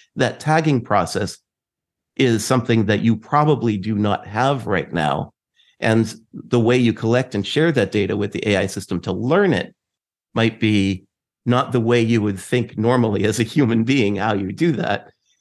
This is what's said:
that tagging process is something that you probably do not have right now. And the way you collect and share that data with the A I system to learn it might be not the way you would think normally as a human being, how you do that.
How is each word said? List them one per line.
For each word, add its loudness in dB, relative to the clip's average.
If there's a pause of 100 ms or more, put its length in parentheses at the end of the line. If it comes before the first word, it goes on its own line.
(160)
that -2
tagging 2
process -2 (800)
is 2
something 2
that 0
you 2
probably 0
do -4
not 0
have -2
right -2
now. -2 (480)
And 2 (180)
the -2
way 4
you 2
collect 0
and -2
share 0
that 0
data -2
with -4
the -6
A 2
I 0
system -6
to -6
learn 2
it -2 (580)
might 0
be 0 (400)
not 0
the 2
way 2
you 2
would -4
think -4
normally 0
as 0
a 2
human 2
being, 0
how -2
you -4
do 0
that. -4 (300)